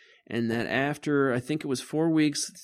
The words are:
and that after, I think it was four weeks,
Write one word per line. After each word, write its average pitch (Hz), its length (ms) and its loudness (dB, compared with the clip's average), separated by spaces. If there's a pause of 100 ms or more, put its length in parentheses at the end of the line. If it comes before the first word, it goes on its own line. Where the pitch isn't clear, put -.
(300)
and 117 200 0
that 113 180 0
after, 139 680 0
I 123 60 0
think 151 240 -4
it 151 40 -6
was 127 120 -2
four 156 280 0
weeks, 151 420 2 (140)